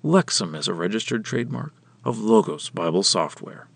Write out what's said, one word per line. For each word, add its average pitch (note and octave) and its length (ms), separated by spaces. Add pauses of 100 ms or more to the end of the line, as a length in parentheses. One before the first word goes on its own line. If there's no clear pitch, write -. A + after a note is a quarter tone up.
Lexham D3+ 500
is D2+ 140
a F#2+ 80
registered G#2+ 500
trademark B2 480 (320)
of A#2 140
Logos G#2+ 500
Bible E2+ 320
Software. - 760